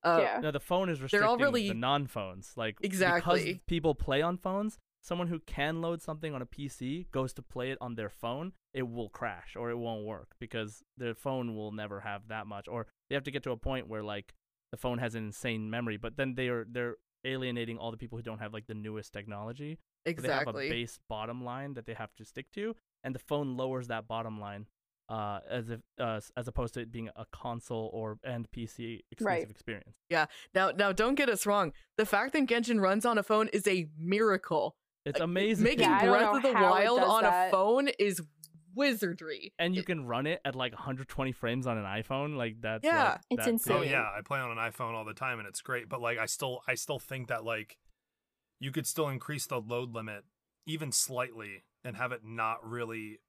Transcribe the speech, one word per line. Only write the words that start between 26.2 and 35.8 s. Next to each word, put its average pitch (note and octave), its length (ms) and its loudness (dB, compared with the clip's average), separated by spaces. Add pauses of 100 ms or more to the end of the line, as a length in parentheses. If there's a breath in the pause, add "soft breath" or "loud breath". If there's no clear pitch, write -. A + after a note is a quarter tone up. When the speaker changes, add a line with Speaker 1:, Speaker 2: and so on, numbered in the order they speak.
Speaker 3:
as B2 100 -6
opposed A#2+ 280 -2
to B2+ 40 -4
it A#2 120 -8
being A2+ 240 -8
a A2 160 -12
console A#2 640 -6
or, A2 300 -4
and A#2+ 280 -6
P A#2+ 140 -6
C A2+ 460 -10
exclusive - 140 -4 (180)
Speaker 2:
Right. A2 80 -12
Speaker 3:
experience. - 460 -12 (120)
Speaker 1:
Yeah. E3 160 6 (300 loud breath)
Now, F#3+ 160 6
now, G3 200 4
don't A3+ 240 4
get C#4 140 4
us G3+ 160 2
wrong. G3+ 280 4 (240 soft breath)
The G#3+ 80 4
fact G#3+ 280 2
that D4+ 140 6
Genshin A#3 340 4
runs G3 240 4
on A#3 120 6
a G3+ 60 4
phone G#3+ 260 4
is G3+ 180 2
a F3+ 300 2
miracle. F#3 800 2 (300)
Speaker 3:
It's C#3+ 140 0
Speaker 1:
Like, E3+ 60 2
Speaker 3:
amazing. G3 400 4
Speaker 1:
making B3 160 4